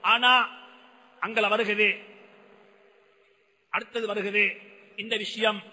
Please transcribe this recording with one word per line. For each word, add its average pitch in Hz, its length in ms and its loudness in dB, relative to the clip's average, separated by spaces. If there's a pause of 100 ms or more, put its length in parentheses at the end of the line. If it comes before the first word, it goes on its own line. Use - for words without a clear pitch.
ஆனா 240 480 4 (680)
அங்கள - 280 0
வருகிறது, 208 580 0 (1600)
அடுத்தது 226 380 -6
வருகிறது 202 380 0 (500)
இந்த 220 220 -6
விஷயம். 214 560 -2